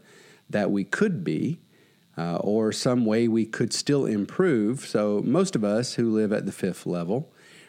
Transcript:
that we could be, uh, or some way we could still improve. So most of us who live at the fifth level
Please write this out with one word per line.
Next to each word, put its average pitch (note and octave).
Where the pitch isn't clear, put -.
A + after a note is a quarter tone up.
that G2+
we G2+
could E3+
be, F2+
uh, E2+
or G#2+
some B2
way A2
we A2
could A2+
still C#3+
improve. A2
So G#2
most F#3
of A2+
us G#2+
who A#2
live G#2+
at G#2
the F#2+
fifth -
level F2+